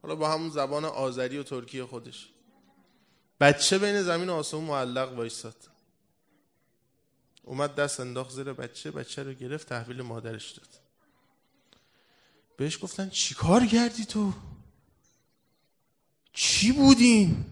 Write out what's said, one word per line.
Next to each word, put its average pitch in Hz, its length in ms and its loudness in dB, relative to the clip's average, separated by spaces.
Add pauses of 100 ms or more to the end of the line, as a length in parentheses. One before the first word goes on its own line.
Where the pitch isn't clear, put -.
حالا 160 140 -8
با 156 160 -2
همون 160 180 -4
زبان 147 360 -4
آذری 127 520 -4
و 143 60 -8
ترکی 127 400 -10
خودش، 120 460 -16 (1080)
بچه 147 380 6
بین 202 240 0
زمین 175 280 -2
و 180 40 -4
آسمون 156 300 -6
معلق 131 540 -4
وایساد، 117 380 -10 (1900)
اومد 139 320 -6
دست 143 240 -2
انداخت 127 320 -8
زیر 135 220 -10
بچه، 127 380 -12
بچه 143 320 -12
رو 135 100 -12
گرفت 131 360 -12
تحویل 123 320 -10
مادرش 113 500 -12
داد. - 160 -20 (1900)
بهش 151 260 -4
گفتن: 190 260 -8
"چی - 260 -4
کار 226 300 4
کردی 233 400 2
تو؟ 208 280 -2 (2000)
چی - 380 2
بودین؟" 240 800 8